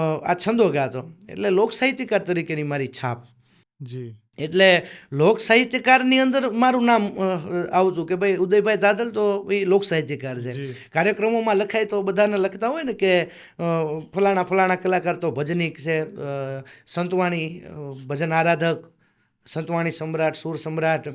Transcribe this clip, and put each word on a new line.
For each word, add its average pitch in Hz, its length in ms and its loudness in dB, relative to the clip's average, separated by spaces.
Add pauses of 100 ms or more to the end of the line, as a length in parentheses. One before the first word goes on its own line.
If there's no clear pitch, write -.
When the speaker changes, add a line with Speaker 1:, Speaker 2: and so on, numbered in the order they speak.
(240)
Speaker 1:
આ 175 100 2
છંદો 208 360 2
ગાતો. 135 420 -4 (180)
એટલે 202 200 -2
લોક 202 220 4
સાહિત્યકાર 254 480 0
તરીકેની 160 440 -4
મારી 143 240 -4
છાપ. 123 380 -6 (560)
Speaker 2:
જી. 123 340 -12 (220)
Speaker 1:
એટલે 175 480 4 (260)
લોક 165 280 4
સાહિત્યકારની 254 800 4
અંદર 262 300 2
મારું 247 360 2
નામ, 226 240 4
અ, 190 280 -2 (340)
આવતું 170 360 2
કે 185 80 -2
ભાઈ 190 200 2
ઉદયભાઈ 196 420 2
ધાધલ 208 340 2
તો 202 400 -2
ઈ 196 140 0
લોક 196 180 4
સાહિત્યકાર 135 580 -4
છે. 123 100 -8
Speaker 2:
જી. 131 220 -8 (200)
Speaker 1:
કાર્યક્રમોમાં 220 640 0
લખાય 208 300 0
તો 208 160 -2
બધાને 202 360 2
લખતા 196 300 -2
હોય 311 160 -4
ને 247 100 -4
કે, 185 300 2
અ, - 400 -14 (520)
ફલાણા 196 280 2
ફલાણા 185 320 2
કલાકાર 180 400 -2
તો 175 160 -4
ભજનિક 160 480 -4
છે, 156 220 -2
અ, 180 140 -8 (680)
સંતવાણી, 175 760 -4
અ, - 120 -18 (360)
ભજન 147 260 -4
આરાધક, 165 500 2 (640)
સંતવાણી 165 460 -4
સમ્રાટ, 160 440 -2
સુર 165 220 -8
સમ્રાટ 160 580 -2